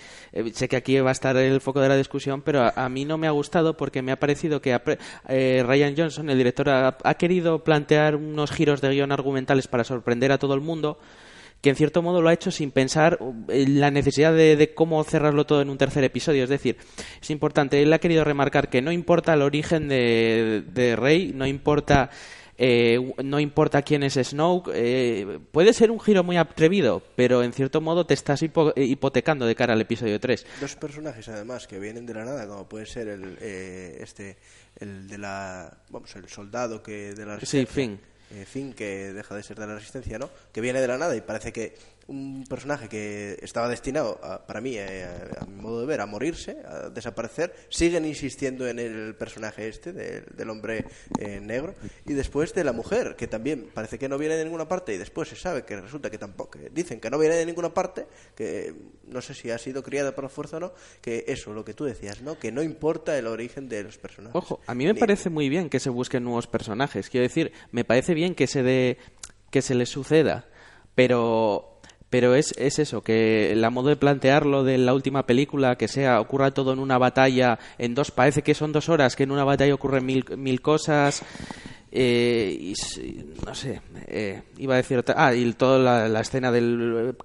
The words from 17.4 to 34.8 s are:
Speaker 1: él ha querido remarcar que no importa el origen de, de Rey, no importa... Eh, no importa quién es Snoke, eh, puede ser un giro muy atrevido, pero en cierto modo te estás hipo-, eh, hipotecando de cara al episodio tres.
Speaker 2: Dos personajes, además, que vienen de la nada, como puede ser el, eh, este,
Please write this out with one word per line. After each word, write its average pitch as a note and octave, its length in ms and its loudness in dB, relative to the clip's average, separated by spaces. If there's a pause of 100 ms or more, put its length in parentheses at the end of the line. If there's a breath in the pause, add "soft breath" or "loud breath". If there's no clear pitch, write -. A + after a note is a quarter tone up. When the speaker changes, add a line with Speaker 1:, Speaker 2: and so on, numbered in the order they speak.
Speaker 1:
él D3+ 100 8
ha D#3+ 60 6
querido E3 260 4
remarcar C#3+ 460 2
que B2+ 100 2
no D3+ 120 -2
importa E3+ 420 4
el D3 80 6
origen D3+ 460 0
de, A2+ 840 2
de A#2+ 240 2
Rey, D3+ 360 2
no C3 140 -4
importa... C#3+ 640 2 (480 loud breath)
Eh, A#2+ 400 4 (240)
no C#3 160 -2
importa D3 440 2
quién D3 200 0
es C#3 120 0
Snoke, D#3+ 600 0
eh, A2+ 640 0 (140)
puede F#3+ 200 8
ser A3+ 200 4
un A3 80 -6
giro F#3+ 240 4
muy F3+ 120 0
atrevido, D#3+ 640 4 (140)
pero B2 300 4
en A#2+ 80 -2
cierto C3+ 280 -2
modo D#3+ 260 0
te D3 80 4
estás C#3+ 280 -2
hipo-, D#3 320 2
eh, C3+ 80 0
hipotecando C3+ 640 0
de A2+ 80 2
cara A#2+ 200 2
al A2 60 4
episodio A2 380 -2
tres. A#2+ 260 -2 (160 loud breath)
Speaker 2:
Dos C#3 140 -8
personajes, C#3+ 540 -14
además, A2 400 -12
que G2+ 100 -14
vienen A2+ 280 -12
de A2+ 80 -12
la A2 100 -10
nada, B2+ 240 -10
como G2 200 -14
puede A2 180 -14
ser A2+ 200 -10
el, F#2+ 340 -12
eh, F#2 600 -12
este, G2 360 -18 (440 soft breath)